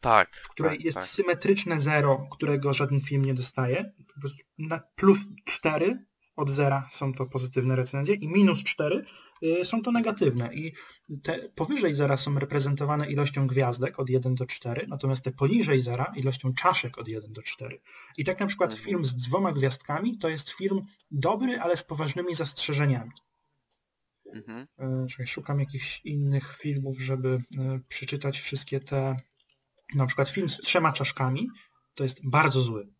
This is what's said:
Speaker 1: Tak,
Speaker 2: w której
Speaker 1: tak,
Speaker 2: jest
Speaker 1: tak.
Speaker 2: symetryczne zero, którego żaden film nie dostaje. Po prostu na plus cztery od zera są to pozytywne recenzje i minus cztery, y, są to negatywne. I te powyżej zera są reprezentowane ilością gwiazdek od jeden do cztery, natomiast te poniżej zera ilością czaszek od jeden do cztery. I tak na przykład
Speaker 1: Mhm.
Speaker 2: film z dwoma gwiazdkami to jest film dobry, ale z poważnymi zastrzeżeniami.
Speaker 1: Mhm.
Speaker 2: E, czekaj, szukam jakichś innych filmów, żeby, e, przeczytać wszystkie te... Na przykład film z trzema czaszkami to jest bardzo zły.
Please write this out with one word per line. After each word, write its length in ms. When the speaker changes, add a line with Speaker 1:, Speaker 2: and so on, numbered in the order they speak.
Speaker 1:
Tak, 420
Speaker 2:
w 60
której 280
Speaker 1:
tak, 80
Speaker 2:
jest 120
Speaker 1:
tak. 100
Speaker 2:
symetryczne 720
zero, 520
którego 420
żaden 280
film 240
nie 80
dostaje. 600
Po 60
prostu 180
na 220
plus 220
cztery 600
od 140
zera 420
są 220
to 120
pozytywne 500
recenzje 400
i 120
minus 360
cztery, 420
y, 220
są 160
to 100
negatywne. 640
I 180
te 160
powyżej 380
zera 240
są 220
reprezentowane 720
ilością 360
gwiazdek 520
od 100
jeden 260
do 100
cztery, 420
natomiast 360
te 80
poniżej 500
zera 340
ilością 380
czaszek 440
od 100
jeden 260
do 80
cztery. 400
I 80
tak 140
na 60
przykład 260
Speaker 1:
Mhm. 180
Speaker 2:
film 160
z 100
dwoma 360
gwiazdkami 680
to 120
jest 200
film 360
dobry, 480
ale 180
z 60
poważnymi 520
zastrzeżeniami. 760
Speaker 1:
Mhm. 340
Speaker 2:
E, 300
czekaj, 180
szukam 320
jakichś 440
innych 540
filmów, 440
żeby, 380
e, 300
przeczytać 520
wszystkie 400
te... 360
Na 100
przykład 240
film 200
z 80
trzema 360
czaszkami 560
to 80
jest 200
bardzo 380
zły. 260